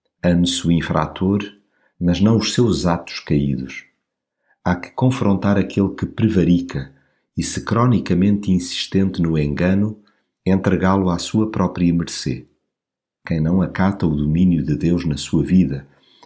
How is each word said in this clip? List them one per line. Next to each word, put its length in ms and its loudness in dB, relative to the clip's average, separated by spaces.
Ame-se 460 0
o 40 4
infrator, 680 0
mas 220 0
não 160 4
os 180 0
seus 320 0
atos 360 -4
caídos. 640 -2
Há 120 0
que 140 -12
confrontar 680 0
aquele 320 0
que 160 -8
prevarica 880 0
e, 80 -4
se 220 -6
cronicamente 840 2
insistente 720 0
no 160 0
engano, 640 0
entregá-lo 640 2
à 100 -2
sua 320 -2
própria 420 0
mercê. 540 -6
Quem 140 -2
não 200 2
acata 460 0
o 80 0
domínio 480 2
de 140 -2
Deus 260 0
na 140 -4
sua 260 -2
vida 420 2